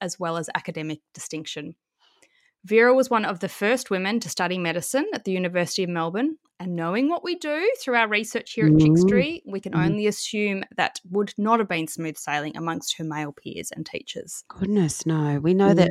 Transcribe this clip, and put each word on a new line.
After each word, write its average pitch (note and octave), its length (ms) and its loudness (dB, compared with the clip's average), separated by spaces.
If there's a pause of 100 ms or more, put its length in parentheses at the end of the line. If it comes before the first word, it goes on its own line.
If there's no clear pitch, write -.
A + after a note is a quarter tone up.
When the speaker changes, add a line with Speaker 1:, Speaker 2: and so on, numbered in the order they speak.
Speaker 1:
as F3+ 180 -8
well E3 160 -2
as E3 180 -6
academic D#3 440 -6 (160)
distinction. D#3+ 600 -12 (880)
Vera A3+ 280 6
was C4 160 4
one A3 160 2
of F3+ 140 -4
the F#3+ 100 -4
first A#3+ 420 -2
women G3 300 0
to F3 80 -6
study F3+ 300 -2
medicine F3 560 -2
at - 100 -6
the G3 80 -4
University F3+ 520 -2
of F3 40 -2
Melbourne, F3+ 480 -2 (220)
and F3+ 180 -6
knowing F#3 320 0
what E4+ 160 -2
we F4 120 -4
do D#4+ 340 -2 (100)
through B3+ 140 -2
our A3+ 140 4
research G#3+ 440 -4
here - 140 2
at D#3 140 8
Chick D#3 120 8
Speaker 2:
Mm. E3 60 8
Speaker 1:
Street, F#3+ 480 4
we G3 140 -8
can G3 120 -12
Speaker 2:
Mm. F3+ 140 2
Speaker 1:
only G#3 200 0
assume G3+ 580 -2 (120)
that - 320 -2
would G3+ 300 -2
not A3 220 2
have G3+ 80 -2
been D#3+ 180 -2
smooth D#3 320 -8
sailing D3 380 -6
amongst E3 420 -6
her E3 60 -8
male D3+ 280 -6
peers - 380 -12
and - 160 -10
teachers. - 600 -12
Speaker 2:
Goodness, F#3+ 580 -2
no. D3+ 320 0
We D#3+ 160 2
know G3 200 6
that F3 160 6